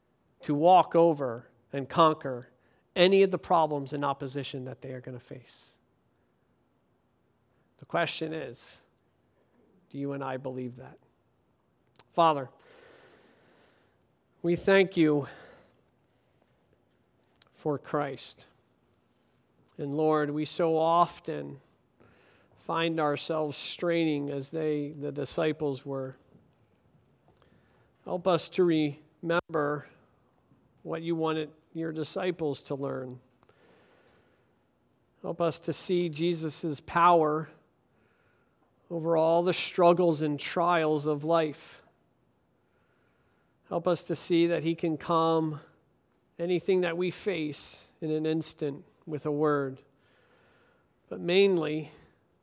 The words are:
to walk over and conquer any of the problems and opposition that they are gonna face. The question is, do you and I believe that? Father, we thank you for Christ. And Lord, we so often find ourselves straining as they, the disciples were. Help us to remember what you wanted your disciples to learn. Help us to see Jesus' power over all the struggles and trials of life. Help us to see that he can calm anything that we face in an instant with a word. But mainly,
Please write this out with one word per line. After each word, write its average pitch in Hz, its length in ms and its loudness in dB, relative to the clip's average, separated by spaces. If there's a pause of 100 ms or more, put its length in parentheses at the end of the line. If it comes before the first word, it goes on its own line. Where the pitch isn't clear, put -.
(420)
to 151 120 -2
walk 165 400 6
over 143 540 2 (260)
and 139 160 -4
conquer 147 600 2 (460)
any 190 280 6
of 190 80 2
the 175 80 -2
problems 151 540 0
and 143 120 -4
opposition 135 600 -6
that 127 160 -14
they 131 100 -12
are 127 80 -10
gonna 127 200 -14
face. - 540 -20 (2000)
The - 60 -20
question 160 480 -4
is, 135 480 -14 (1080)
do 143 80 -14
you 139 140 -6
and 139 120 -8
I 131 140 -6
believe 127 380 -8
that? 131 240 -20 (1120)
Father, 151 360 2 (1900)
we 175 120 2
thank 190 400 4
you 151 320 4 (2250)
for 147 220 -4
Christ. - 680 -6 (1300)
And 143 180 -6
Lord, 151 340 2
we 151 160 -4
so 160 320 0
often 156 840 0 (1040)
find 165 340 -2
ourselves 151 560 -2
straining 160 720 -2
as 139 200 -8
they, 151 500 -4
the 143 120 -6
disciples 143 760 -4
were. 135 320 -8 (1900)
Help 180 240 -4
us 170 220 2
to 185 140 2
remember 151 1200 0 (920)
what 165 220 -8
you 165 120 -2
wanted 156 340 -2 (240)
your 165 180 -6
disciples 160 720 -4
to 143 120 -6
learn. 131 440 -8 (2000)
Help 170 180 -8
us 165 200 0
to - 120 -8
see 175 380 -2
Jesus' 160 720 -4
power 160 640 4 (1400)
over 165 260 0
all 165 280 4
the 180 100 2
struggles 170 720 4
and 147 160 -2
trials 160 680 0
of 151 180 -2
life. 160 600 -2 (1900)
Help 170 180 -2
us 170 160 0
to - 120 -4
see 170 320 2
that 160 160 0
he 165 100 0
can 160 240 -2
calm 160 640 0 (800)
anything 180 420 0
that 170 160 -2
we 180 140 -2
face - 760 -6 (140)
in 160 80 -4
an 156 160 -2
instant 156 580 -4 (220)
with 156 220 -6
a 151 40 0
word. 143 460 0 (1300)
But - 120 -12
mainly, 170 720 2 (520)